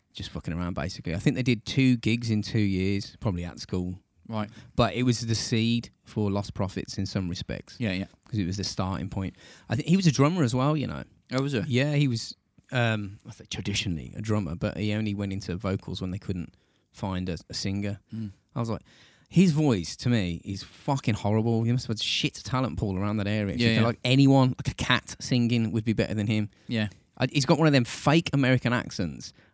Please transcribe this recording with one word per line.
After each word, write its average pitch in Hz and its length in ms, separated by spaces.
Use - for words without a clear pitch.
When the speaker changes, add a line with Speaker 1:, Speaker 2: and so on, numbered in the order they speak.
Speaker 1:
just - 160
fucking 85 240
around, 87 200
basically. 85 400
I 90 40
think 123 180
they 127 60
did 120 240
two 131 320
gigs 117 320
in 107 100
two 107 200
years, 98 600
probably 87 240
at 78 140
school. 92 400
Speaker 2:
Right. 107 200
Speaker 1:
But 107 180
it 120 80
was 123 180
the 113 140
seed 117 560
for 104 260
Lost 101 240
Prophets - 440
in 98 60
some 95 240
respects. - 500
Speaker 2:
Yeah, 110 140
yeah. 92 140
Speaker 1:
'Cause 110 80
it 92 80
was 92 120
the 95 60
starting 92 440
point. 95 280
I - 80
think 147 120
he 170 80
was 196 100
a 156 60
drummer 151 320
as 113 100
well, 139 220
you 131 100
know. 76 160
Speaker 2:
Oh, 127 100
was 143 100
he? 156 140
Speaker 1:
Yeah, 139 280
he 143 140
was, 117 260
um, 110 460
I 113 40
think - 180
traditionally 92 680
a 101 60
drummer, 104 320
but 104 240
he 104 160
only 107 200
went 101 180
into 95 240
vocals 95 440
when 92 100
they 92 80
couldn't 90 360
find 92 360
a, 85 80
a - 40
singer. 101 460
Speaker 2:
Mm. 110 160
Speaker 1:
I 123 60
was 113 100
like, 101 120
his 180 200
voice 139 460
to - 120
me 92 360
is 98 180
fucking - 520
horrible. 110 520
You 117 60
must 127 160
have 113 80
had - 60
shit - 320
talent 127 440
pool 98 180
around 104 200
that 101 100
area. 104 300
Speaker 2:
Yeah, 120 120
Speaker 1:
You 113 60
can, 110 80
Speaker 2:
yeah. 113 60
Speaker 1:
like, 117 160
anyone, 135 460
like - 180
a - 60
cat - 440
singing 120 540
would 110 120
be 113 80
better 110 220
than 104 140
him. 107 220
Speaker 2:
Yeah. 110 180
Speaker 1:
I, - 140
he's 139 140
got 156 120
one 160 80
of 151 60
them 131 120
fake - 480
American 127 400
accents, 82 600